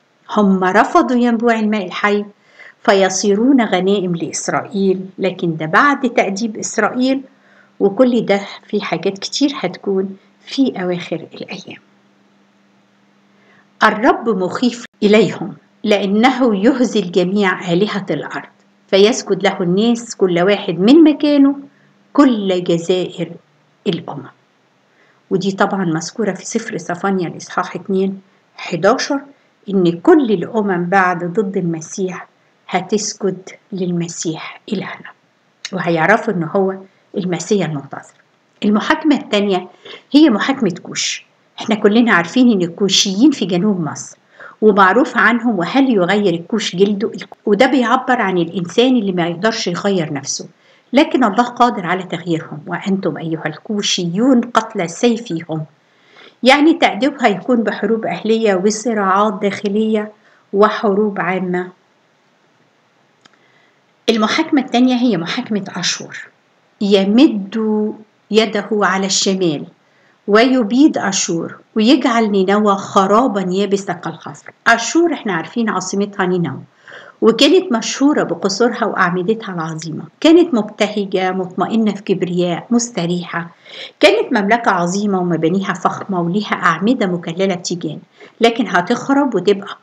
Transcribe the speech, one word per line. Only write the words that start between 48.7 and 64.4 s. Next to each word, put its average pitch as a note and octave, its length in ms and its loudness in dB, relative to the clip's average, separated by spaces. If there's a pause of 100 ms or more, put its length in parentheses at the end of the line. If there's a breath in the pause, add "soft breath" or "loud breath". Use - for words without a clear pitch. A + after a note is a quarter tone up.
اللي G3 140 -2
ما F3 160 -2
يقدرش F#3+ 400 -2
يغير F3 460 -2
نفسه، - 340 -10 (460 soft breath)
لكن C#4 300 2
الله A3 200 2
قادر A#3+ 420 0
على F#3 180 -2
تغييرهم. E3 640 -6
"وأنتم F3+ 500 -4
أيها D#3+ 280 -6
الكوشيون G3+ 960 0
قتلى G#3 460 -4
سيفهم"، E3 800 -4 (800 soft breath)
يعني D4 300 6
تأديبها B3 540 0
هيكون A3+ 360 0
بحروب G#3 420 -2
أهلية G#3+ 500 0
وصراعات G3+ 840 0
داخلية G#3+ 720 -2 (420 soft breath)
وحروب G#3 640 2
عامة. F3+ 480 -2 (2500 soft breath)
المحاكمة A#3 520 0